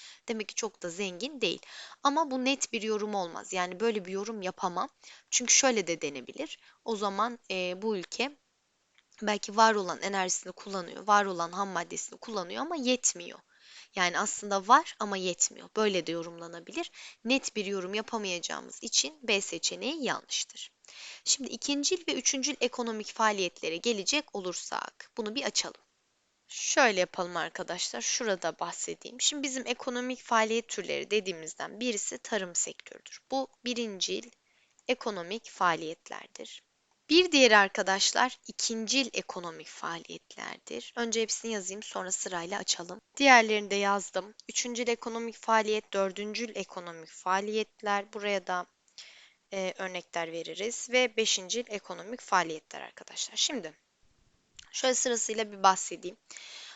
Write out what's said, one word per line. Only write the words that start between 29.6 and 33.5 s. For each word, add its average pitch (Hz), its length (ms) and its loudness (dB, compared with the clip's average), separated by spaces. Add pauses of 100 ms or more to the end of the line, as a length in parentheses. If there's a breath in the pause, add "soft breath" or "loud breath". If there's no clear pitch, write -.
ekonomik 247 540 -4
faaliyet 220 460 2
türleri 151 440 -4
dediğimizden 175 680 -4
birisi 247 380 -2
tarım 190 380 -4
sektörüdür. - 640 -6 (100)
Bu 262 160 0 (180)